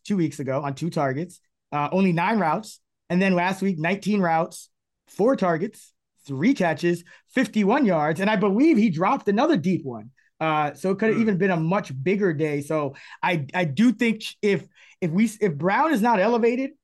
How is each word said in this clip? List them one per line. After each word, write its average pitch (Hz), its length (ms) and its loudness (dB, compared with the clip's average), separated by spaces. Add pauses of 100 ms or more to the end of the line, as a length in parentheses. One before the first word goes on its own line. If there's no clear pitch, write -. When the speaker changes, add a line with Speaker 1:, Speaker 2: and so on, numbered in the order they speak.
Speaker 1:
two 208 120 -2
weeks 160 240 -2
ago 135 220 -2
on 139 120 -6
two 160 160 -6
targets, 147 500 -4 (320)
uh, 147 200 -2
only 185 200 2
nine 185 260 0
routes. 175 420 -2 (300)
And 180 100 2
then 190 140 2
last 185 280 -2
week, 190 160 -2
nineteen 196 420 -2
routes, 170 500 -2 (380)
four 240 280 0
targets, 160 560 -4 (340)
three 139 280 0
catches, 175 500 -2 (300)
fifty-one 233 500 2
yards. 165 360 2
And 202 100 0
I 220 60 2
believe 214 400 4
he 214 140 4
dropped 190 380 0
another 262 280 2
deep 165 280 -2
one. 117 260 -12 (300)
Uh, 151 340 0
so 185 180 -4
it 190 80 -6
could 220 80 2
have 214 80 2
Speaker 2:
Hmm. 226 60 2
Speaker 1:
even 214 160 0
been 196 120 2
a 175 60 0
much 170 340 -2 (100)
bigger 190 320 0
day. 147 280 -2
So 147 340 -4 (260)
I, 165 320 -2
I 180 120 0
do 170 260 2
think 226 320 -2 (180)
if, 202 240 0 (360)
if 175 100 -2
we, 214 180 2 (120)
if 180 160 0
Brown 214 360 0
is 233 80 0
not 226 200 4
elevated, 240 500 0 (140)